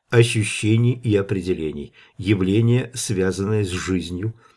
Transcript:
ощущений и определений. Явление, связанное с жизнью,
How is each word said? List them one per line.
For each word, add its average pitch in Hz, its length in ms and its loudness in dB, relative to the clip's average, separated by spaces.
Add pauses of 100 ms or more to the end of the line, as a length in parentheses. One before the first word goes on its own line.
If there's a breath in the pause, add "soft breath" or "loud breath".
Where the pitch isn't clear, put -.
ощущений 117 840 2
и 117 200 0
определений. 85 800 -2 (260 soft breath)
Явление, 107 760 2
связанное 98 720 -2
с 90 40 -6
жизнью, 90 680 -4 (220 soft breath)